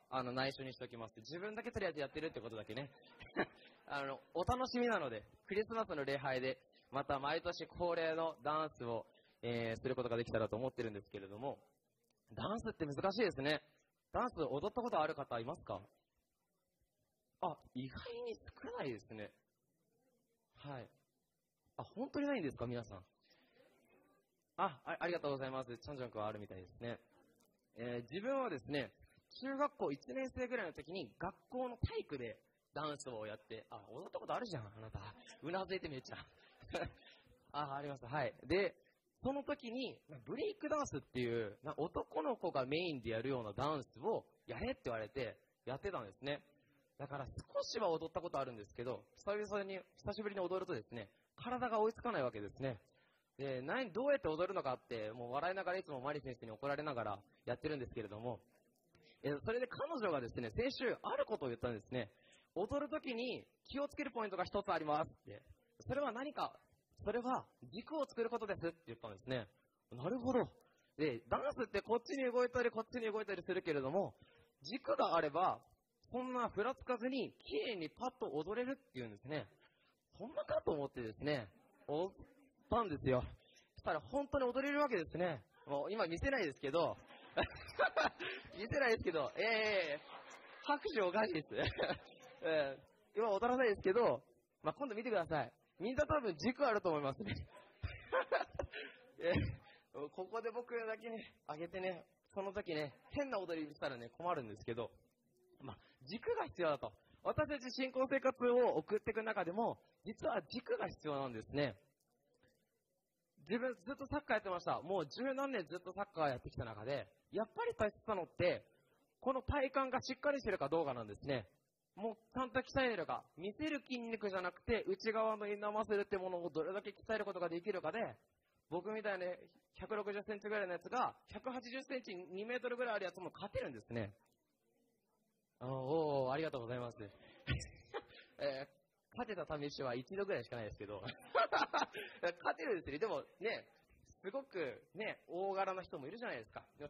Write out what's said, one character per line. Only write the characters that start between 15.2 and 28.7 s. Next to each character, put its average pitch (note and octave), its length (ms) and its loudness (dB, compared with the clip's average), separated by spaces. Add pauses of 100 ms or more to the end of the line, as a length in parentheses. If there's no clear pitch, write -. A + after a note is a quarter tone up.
い A2+ 40 0
ま C#3+ 140 -2
す A#2+ 60 -18
か？ G2+ 180 -4 (1600)
あ、 F3 160 0 (160)
意 - 160 -6
外 - 240 -10 (100)
に A#4 120 -6
少 - 420 -14
な G#4+ 60 -4
い C#3 80 -2
で G#2+ 80 -6
す - 140 -18
ね。 G#2+ 180 -10 (1200)
は C#3 260 -10
い。 G2+ 80 -14 (880)
あ、 A#2 60 -6
本 C4 260 -6
当 D4 100 -2
に C#4+ 80 2
な C#4+ 80 2
い A3 60 0
ん - 20 0
で C3+ 80 0
す - 60 -10
か、 A#2 100 -2
皆 A#2+ 160 -2
さ A2 120 -12
ん。 F2+ 100 -14 (1500)
あ、 E3 260 2
あ、 D#3+ 160 -4
あ E3 80 0
り F3 60 2
が E3 80 0
と C#3+ 80 0
う - 20 2
ご C#3 60 0
ざ C3 100 -4
い C3 40 -4
ま C3 120 -2
す。 A#2+ 140 -8
チ - 120 -12
ャ D3 40 -8
ン C#3+ 40 -6
チ B2+ 60 -4
ャ B2 40 -4
ン G#2+ 40 -14
君 G#2+ 100 -2
は G#2 60 0
あ A2 60 0
る G#2 60 -8
み G#2 80 -10
た F#2+ 80 -12
い - 40 -10
で F2+ 80 -12
す - 140 -20
ね。 - 180 -4 (760)
え A#2+ 240 -4
ー、 - 20 -2 (100)
自 F3 80 -4
分 C4 240 0
は A#3+ 60 -2
で C#3+ 100 -4
す A#2+ 100 -10
ね、 C3+ 220 0 (480)